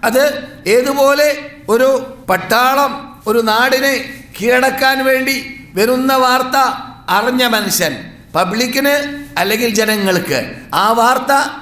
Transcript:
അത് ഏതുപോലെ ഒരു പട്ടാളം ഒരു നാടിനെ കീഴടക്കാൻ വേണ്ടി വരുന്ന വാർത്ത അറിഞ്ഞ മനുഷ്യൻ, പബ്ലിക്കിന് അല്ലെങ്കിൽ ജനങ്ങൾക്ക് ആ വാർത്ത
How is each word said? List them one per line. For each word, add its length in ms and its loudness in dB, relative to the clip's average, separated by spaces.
അത് 160 2
ഏതുപോലെ 540 2
ഒരു 140 4
പട്ടാളം 640 2
ഒരു 100 2
നാടിനെ 440 2
കീഴടക്കാൻ 640 2
വേണ്ടി 280 0
വരുന്ന 340 2
വാർത്ത 320 2
അറിഞ്ഞ 240 0
മനുഷ്യൻ, 400 -2
പബ്ലിക്കിന് 580 0
അല്ലെങ്കിൽ 400 0
ജനങ്ങൾക്ക് 640 0
ആ 20 2
വാർത്ത 320 2